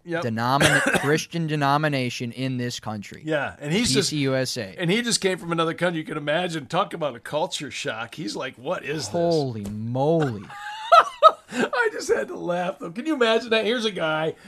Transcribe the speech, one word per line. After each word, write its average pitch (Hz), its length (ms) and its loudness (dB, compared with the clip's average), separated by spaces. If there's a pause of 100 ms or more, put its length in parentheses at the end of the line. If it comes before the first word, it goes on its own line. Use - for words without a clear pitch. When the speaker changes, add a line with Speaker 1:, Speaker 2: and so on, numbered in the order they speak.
Speaker 1:
Yep. 165 200 -4
Speaker 2:
denomina-, 135 760 4
Speaker 1:
<coughs> - 20 2
Speaker 2:
Christian 160 460 0
denomination 143 840 0
in 131 260 -4
this 123 220 -4
country. 107 460 -10
Speaker 1:
Yeah, 135 340 -2
and 147 140 -2
he's 226 180 2
just 196 200 2
Speaker 2:
P 156 60 -2
C 147 60 0
U 131 120 2
S 131 220 0
A. 98 220 -8
Speaker 1:
and 175 120 2
he 226 100 2
just 233 180 0
came 185 200 0
from 170 120 -6
another 165 220 2
country. 170 280 0
You - 40 -10
can 151 120 -6
imagine, 156 500 -2
talk 185 260 0
about 147 220 -4
a 117 40 -16
culture 151 520 -4
shock. 113 420 -6
He's 147 220 -8
like, 131 220 -8
"What 156 280 -6
is 143 220 -4
this?" - 60 -10
Speaker 2:
Holy 151 520 0
moly. 120 800 0
Speaker 1:
<laughs> 880 1080 4
I 480 400 0
just - 220 -2
had - 140 0
to 359 100 -10
laugh, 175 400 -2
though. 170 140 -10
Can 240 160 -8
you 311 80 2
imagine 233 340 2
that? 220 160 4
Here's 226 200 0
a 220 60 0
guy 160 440 0 (120)